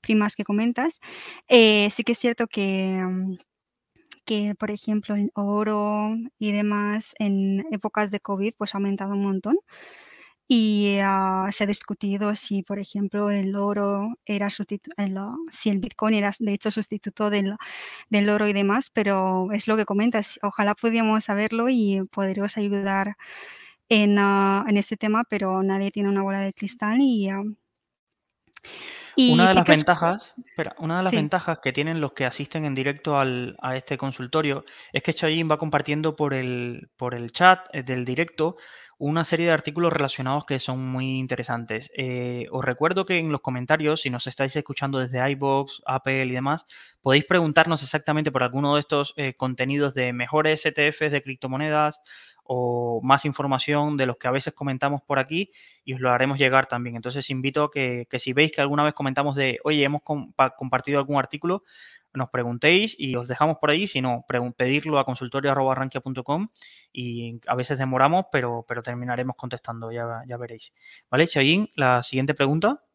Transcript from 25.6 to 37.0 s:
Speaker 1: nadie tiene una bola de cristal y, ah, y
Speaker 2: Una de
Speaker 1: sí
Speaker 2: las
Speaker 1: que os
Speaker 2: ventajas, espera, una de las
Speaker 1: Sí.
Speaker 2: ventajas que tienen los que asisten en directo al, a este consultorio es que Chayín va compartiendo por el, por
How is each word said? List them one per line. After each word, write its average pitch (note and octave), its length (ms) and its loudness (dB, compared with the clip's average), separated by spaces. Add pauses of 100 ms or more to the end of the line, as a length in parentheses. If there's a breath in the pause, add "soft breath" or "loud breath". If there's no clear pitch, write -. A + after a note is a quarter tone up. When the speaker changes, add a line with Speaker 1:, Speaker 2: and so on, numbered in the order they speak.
Speaker 1:
nadie G3 260 0
tiene G3+ 200 -2
una G3 120 2
bola G3 200 -2
de G3 120 -4
cristal G#3+ 460 -2
y, A3+ 300 4
ah, G3 140 -4 (1700 loud breath)
y D#3 180 6
Speaker 2:
Una E3 100 8
de F#3 60 8
Speaker 1:
sí F#3+ 60 6
Speaker 2:
las F3+ 100 6
Speaker 1:
que - 60 6
os D#3 60 8
Speaker 2:
ventajas, E3+ 560 0 (120)
espera, - 340 -8
una E3 180 -2
de F#3 60 0
las F#3 80 2
Speaker 1:
Sí. F3 40 0
Speaker 2:
ventajas D#3+ 440 0
que B2+ 140 -2
tienen D#3+ 280 -2
los C#3+ 120 -4
que C3 120 -2
asisten D3 400 -6
en C#3 100 -2
directo C#3 440 0
al, B2 420 -2
a C3 140 -4
este C3 220 -6
consultorio C#3 680 -2 (280 loud breath)
es - 80 0
que E3 120 -2
Chayín D#3+ 360 0
va D3+ 80 2
compartiendo D3+ 580 -2
por C#3+ 180 0
el, B2 640 -6
por B2 180 -4